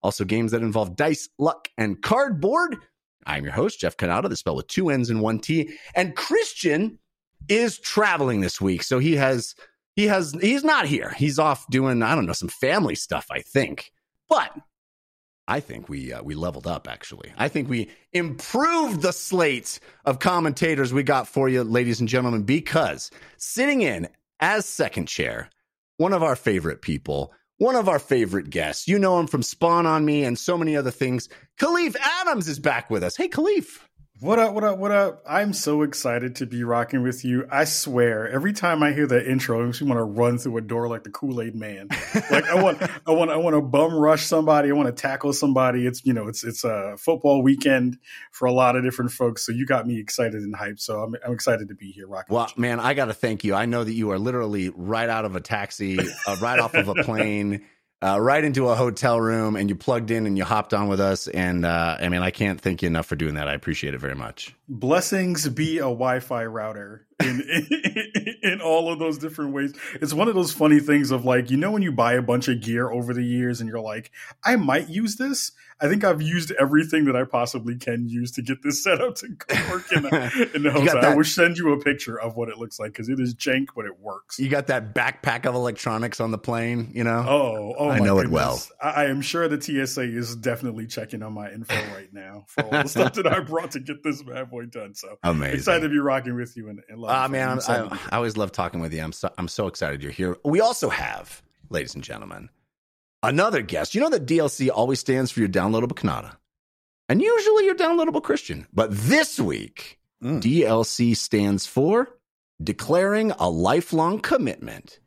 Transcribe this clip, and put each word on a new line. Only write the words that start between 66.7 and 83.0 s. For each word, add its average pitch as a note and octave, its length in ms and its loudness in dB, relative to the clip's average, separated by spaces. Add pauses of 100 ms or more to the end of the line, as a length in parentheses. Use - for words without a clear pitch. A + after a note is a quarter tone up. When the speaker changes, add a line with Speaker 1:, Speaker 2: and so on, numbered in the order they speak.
Speaker 2:
in, B2+ 200 -2
<laughs> C#3+ 80 -8 (640)
in, G#3+ 260 -4
in G3 200 0
all E3 280 2
of E3 100 -4
those D#3+ 180 -2
different D3+ 360 -6
ways. C#3 200 -4 (220)
It's D3 180 -4
one F#3+ 160 2
of G#3+ 60 0
those F3+ 180 0
funny D3+ 260 8
things D3 320 4
of, B2 140 0
like, B2 260 4
you C3 60 4
know, F3+ 140 2
when G#3+ 100 2
you F3 100 2
buy A#2+ 220 4
a B2+ 80 4
bunch A#2+ 260 0
of A#2+ 140 0
gear A#2 280 -2
over A#2+ 240 -4
the B2 100 -2
years B2 360 -2
and A#2 100 -6
you're A2+ 120 -6
like, A2 300 -10 (340)
"I A#3+ 100 6
might D3+ 320 2
use G#3 300 -2
this." C4+ 340 -2 (300)
I D3 60 2
think G3 160 2
I've E3+ 180 4
used D#3+ 380 0
everything D#3 460 4
that C3+ 100 4
I B2 80 2
possibly A#2+ 540 -2
can A#2+ 320 -4
use A#2+ 240 -6
to - 80 -6
get C3 200 -4
this C#3+ 220 -2
<laughs> - 0 -
set F#3 160 2
up B3 160 -2
to - 140 -12
go - 260 -6 (160)
work F3+ 220 -6
in D#3 100 4
the, D#3+ 480 0
Speaker 1:
<laughs> - 20 -
Speaker 2:
in C#3+ 100 -2
the D3 60 4
Speaker 1:
You C3+ 60 0
got C#3+ 120 6
Speaker 2:
hotel. D#3 100 4
I B2 40 4
Speaker 1:
that B2 160 6
Speaker 2:
will D#3 60 6
send E3+ 340 4
you E3+ 140 2
a C#3+ 100 0
picture C3 380 -2
of A2+ 160 -6
what A#2 140 -4
it A2 80 -10
looks A2+ 220 -12
like, G#2+ 140 -8
'cause A2 160 -10